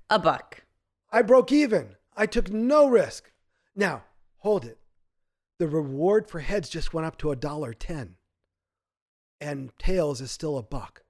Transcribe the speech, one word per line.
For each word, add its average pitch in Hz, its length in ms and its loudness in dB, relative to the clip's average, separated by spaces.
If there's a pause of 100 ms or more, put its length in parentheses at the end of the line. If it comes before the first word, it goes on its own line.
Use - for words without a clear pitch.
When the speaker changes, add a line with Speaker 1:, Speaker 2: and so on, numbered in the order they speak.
Speaker 1:
A 208 100 4
buck. - 440 -2 (480)
Speaker 2:
I 226 120 4
broke 247 280 6
even. 214 440 2 (200)
I 214 120 0
took 202 240 0
no 269 360 4
risk. 202 440 2 (440)
Now, 175 280 -2 (340)
hold 196 260 0
it. 117 140 -18 (800)
The 170 100 -2
reward 156 640 0
for 165 100 -12
heads 180 300 -4
just - 240 -4
went 160 140 -4
up 160 100 -10
to 151 140 -2
a 139 40 -4
dollar 139 380 -8
ten. 117 420 -10 (1300)
And 139 380 -10
tails 151 420 0
is 131 100 -12
still 151 260 -6
a 120 60 -8
buck. - 460 -12